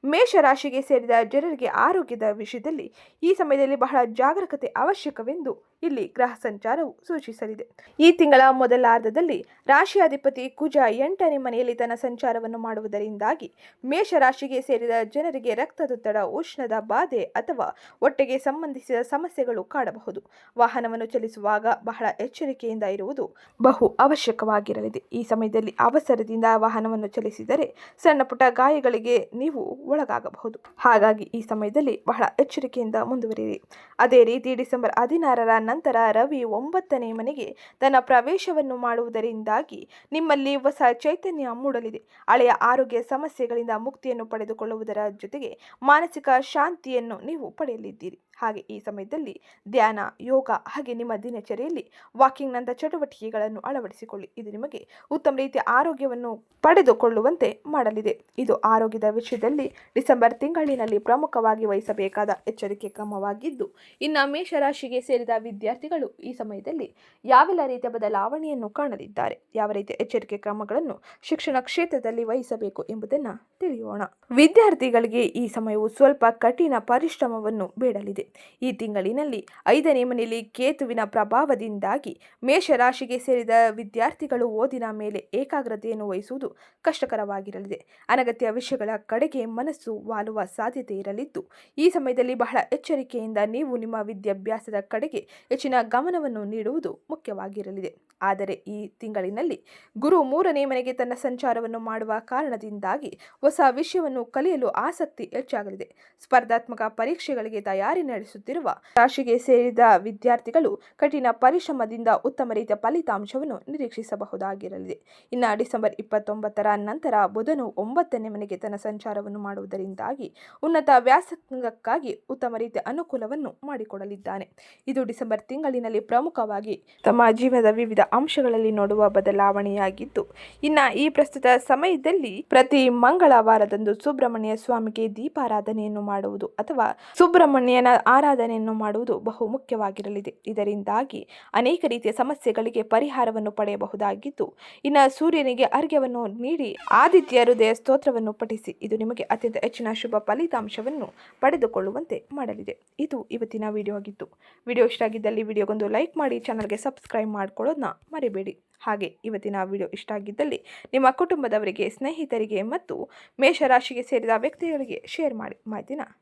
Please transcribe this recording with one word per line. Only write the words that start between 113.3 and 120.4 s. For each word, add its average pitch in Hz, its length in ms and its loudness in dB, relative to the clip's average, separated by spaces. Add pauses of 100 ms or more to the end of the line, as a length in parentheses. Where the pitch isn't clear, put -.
ನಿರೀಕ್ಷಿಸಬಹುದಾಗಿರಲಿದೆ. 196 1300 -8 (340)
ಇನ್ನು 233 260 0
ಡಿಸೆಂಬರ್ 220 420 -2
ಇಪ್ಪತ್ತೊಂಬತ್ತರ 214 760 -4
ನಂತರ 226 380 -4 (140)
ಬುಧನು 226 500 -2
ಒಂಬತ್ತನೇ 233 520 -2
ಮನೆಗೆ 202 280 -8
ತನ್ನ 202 180 -8
ಸಂಚಾರವನ್ನು 208 640 -8
ಮಾಡುವುದರಿಂದಾಗಿ 196 920 -8 (300)